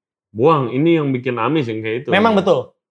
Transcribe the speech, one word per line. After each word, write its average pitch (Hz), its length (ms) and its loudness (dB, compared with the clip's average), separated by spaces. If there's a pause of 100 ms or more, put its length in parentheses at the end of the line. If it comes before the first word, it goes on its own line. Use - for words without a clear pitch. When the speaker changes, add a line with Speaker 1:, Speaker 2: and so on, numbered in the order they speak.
(300)
Speaker 1:
"Buang, 131 400 2
ini 160 260 2
yang 143 140 0
bikin 123 260 -4
amis 123 320 -2
yang 110 160 -6
kayak 110 140 -4
itu." 139 100 -14
Speaker 2:
Memang 214 240 2
betul. 165 400 0 (180)